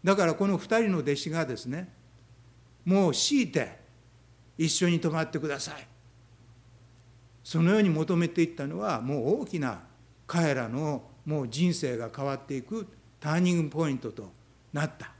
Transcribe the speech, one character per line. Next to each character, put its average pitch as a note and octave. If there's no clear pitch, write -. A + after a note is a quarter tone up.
だ F#3+
か F#3+
ら E3
こ G3
の G3
二 A3+
人 G#3+
の F3
弟 C#3+
子 D3
が D#3+
で B2
す -
ね、 E3
も F#3
う C3
強 C#4
い E3+
て B2+
一 D#3+
緒 F3
に E3+
泊 E3
ま D#3+
っ D#3
て E3
く D3+
だ C#3
さ D3+
い、 C#3
そ D#3+
の F3
よ G#3+
う G#3+
に F#3+
求 D#3+
め E3+
て E3+
い E3
っ -
た C#3+
の D#3+
は、 F#3
も C3
う G3+
大 G3
き F3
な A2+
彼 E3
ら B2+
の C#3
も D3+
う B2
人 E3
生 C3
が A#2
変 C#3
わ C#3
っ C3+
て -
い B2+
く G#3
タ D3+
ー E3+
ニ F3+
ン E3+
グ C#3+
ポ D#3
イ C#3
ン B2+
ト A2+
と G2
な D3
っ D3+
た。 -